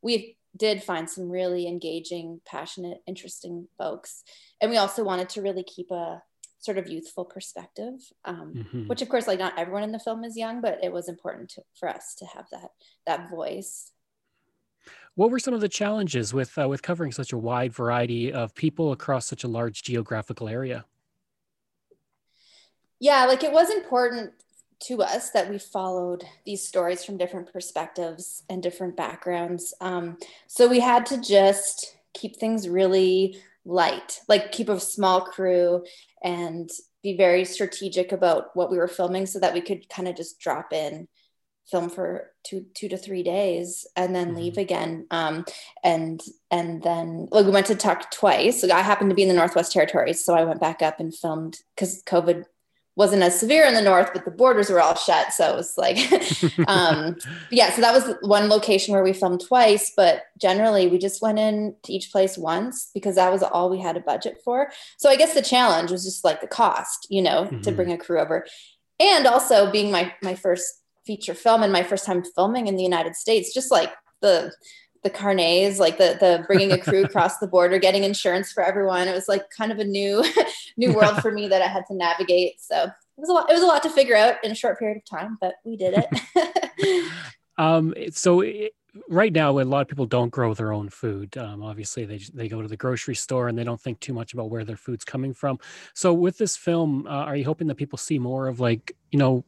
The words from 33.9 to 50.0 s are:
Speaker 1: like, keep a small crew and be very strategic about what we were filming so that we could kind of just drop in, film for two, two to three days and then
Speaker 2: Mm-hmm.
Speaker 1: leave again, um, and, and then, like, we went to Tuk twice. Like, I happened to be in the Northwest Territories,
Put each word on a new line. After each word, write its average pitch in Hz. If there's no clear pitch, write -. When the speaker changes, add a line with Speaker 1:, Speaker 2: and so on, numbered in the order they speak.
Speaker 1:
like, 208
keep 214
a 196
small 190
crew 180
and 170
be 196
very 185
strategic 185
about 175
what 180
we 185
were 175
filming 185
so 190
that 180
we 175
could 185
kind 180
of 175
just 170
drop 151
in, 156
film 175
for 180
two, 190
two 208
to 185
three 185
days 175
and 180
then 175
Speaker 2:
Mm-hmm. 170
Speaker 1:
leave 170
again, 165
um, 165
and, 165
and 170
then, 165
like, 208
we 196
went 196
to 220
Tuk -
twice. 208
Like, 180
I 175
happened 202
to 180
be 196
in 190
the 180
Northwest 175
Territories, 151